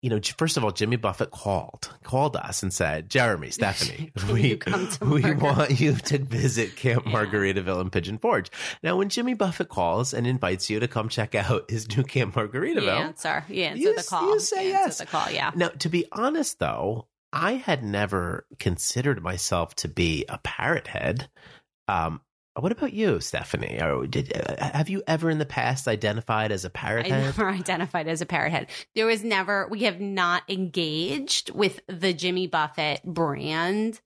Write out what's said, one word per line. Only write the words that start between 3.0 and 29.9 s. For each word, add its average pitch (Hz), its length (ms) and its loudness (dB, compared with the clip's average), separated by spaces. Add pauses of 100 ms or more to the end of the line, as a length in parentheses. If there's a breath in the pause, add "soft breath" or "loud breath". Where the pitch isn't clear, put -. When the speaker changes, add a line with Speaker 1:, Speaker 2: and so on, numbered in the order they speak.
Speaker 1:
"Jeremy, 107 420 2
Stephanie, - 640 -2
Speaker 2:
<laughs> - 40 -6
Can 101 160 0
Speaker 1:
we, 113 160 6
Speaker 2:
you 110 80 2
come 185 320 0
to - 160 -4
Speaker 1:
we 143 160 4
Speaker 2:
Margaritaville?" 147 200 2
Speaker 1:
want 143 380 4
you 147 160 4
to 139 220 0
visit 117 580 0
Camp 117 300 2
Speaker 2:
Yeah. 107 80 -2
Speaker 1:
Margaritaville 98 680 2
in 92 100 0
Pigeon 95 280 -2
Forge. 165 340 0 (320 loud breath)
Now, 175 140 2
when 196 100 2
Jimmy 240 260 0
Buffett 190 360 0
calls 95 440 0
and 117 140 0
invites 95 420 0
you 107 120 0
to 120 80 0
come 110 180 -2
check 110 280 -2
out 104 360 0
his 110 240 -4
new 131 80 4
Camp 120 320 0
Margaritaville, 131 480 0
Speaker 2:
You - 60 2
answer. 151 580 -2
You 190 160 -2
answer 151 160 -4
Speaker 1:
you 392 140 4
Speaker 2:
the 466 60 0
Speaker 1:
s-, - 100 -6
Speaker 2:
call. 185 240 0
Speaker 1:
you 427 80 4
say 381 260 0
Speaker 2:
You 381 60 0
answer 381 140 4
Speaker 1:
yes. - 100 -4
Speaker 2:
the - 80 -8
call, - 260 -2
yeah. 143 240 0
Speaker 1:
Now, 170 140 2
to - 180 -4
be 165 240 2
honest, 285 480 -2
though, 78 480 -2 (240)
I 180 220 0
had 190 280 0
never 98 640 0 (140)
considered 123 640 0
myself 90 520 -2
to - 120 -4
be 80 400 2
a - 100 -8
parrot - 500 -2
head. - 420 -2 (580 loud breath)
Um, 82 320 0 (360)
what 160 160 0
about 247 220 -2
you, 196 260 2
Stephanie? - 600 -4
Or 69 240 2
did, 71 260 -2
uh, - 420 -4
have 147 140 2
you 196 200 -2
ever 160 240 2
in 156 80 0
the 151 40 2
past 131 440 0
identified 110 640 0
as 95 140 -2
a 90 40 -6
parrot - 380 -2
Speaker 2:
I - 20 -2
Speaker 1:
head? 135 140 2
Speaker 2:
never 139 260 0
<laughs> - 0 -
identified 180 580 -2
as 165 140 -2
a 175 60 -4
parrot 160 240 2
head. - 160 -2 (260 loud breath)
There 220 140 2
was 220 160 2
never, 196 480 2
we 220 140 0
have 185 140 0